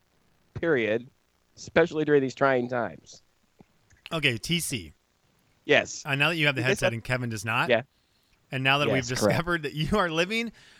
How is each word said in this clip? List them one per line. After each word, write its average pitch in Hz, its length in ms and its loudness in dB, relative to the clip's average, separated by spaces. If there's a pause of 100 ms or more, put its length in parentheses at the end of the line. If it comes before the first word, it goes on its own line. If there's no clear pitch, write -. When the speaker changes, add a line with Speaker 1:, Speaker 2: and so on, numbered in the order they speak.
(540)
Speaker 1:
period, 123 540 0 (480)
especially 156 480 2
during 147 180 4
these 131 120 -4
trying 131 340 2
times. 117 540 -6 (880)
Speaker 2:
Okay, 143 260 0
T 170 220 -2
C. 92 320 -8 (760)
Speaker 1:
Yes. - 400 2
Speaker 2:
Uh, 143 80 -2
now 147 160 2
that 175 60 -2
you 151 100 2
have 143 80 2
the 127 80 -4
Speaker 1:
Is - 40 -2
this 131 40 2 (100)
Speaker 2:
headset 120 120 0
Speaker 1:
a - 20 -6
Speaker 2:
and 113 100 -8
Kevin 123 260 -4
does 107 140 -8
not, 123 240 -2
Speaker 1:
Yeah. 117 140 4 (680)
Speaker 2:
and 131 140 -4
now 135 140 4
that 147 100 0
we've - 80 2
Speaker 1:
Yes, 123 120 -2
correct. 123 120 -4 (120)
Speaker 2:
discovered 170 320 -2
that 135 100 -6
you 156 240 0
are 180 120 2
living, 208 400 -2 (280)